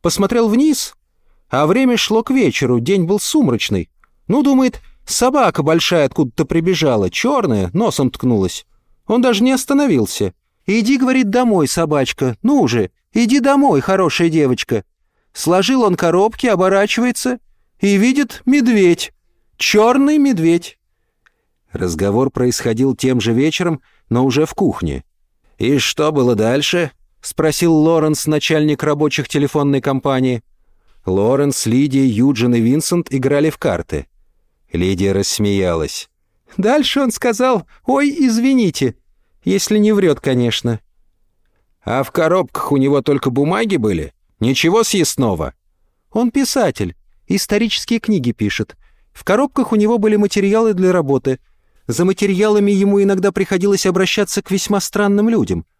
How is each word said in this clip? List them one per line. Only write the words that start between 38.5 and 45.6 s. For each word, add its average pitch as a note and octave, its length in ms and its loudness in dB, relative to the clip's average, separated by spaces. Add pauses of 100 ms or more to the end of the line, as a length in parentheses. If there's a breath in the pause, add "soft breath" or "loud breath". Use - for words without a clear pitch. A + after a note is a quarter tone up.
если G3 340 0
не G#3+ 140 4
врет, F#3+ 280 2
конечно». A#2+ 600 -2 (1040)
«А C3 180 -2
в - 80 -6
коробках E3+ 600 -2
у C#3+ 40 2
него C3+ 260 2
только C#3 280 -2
бумаги F3 460 -2
были? F#2 360 -2 (280)
Ничего D#3 420 2
съестного?» C3 720 -2 (560)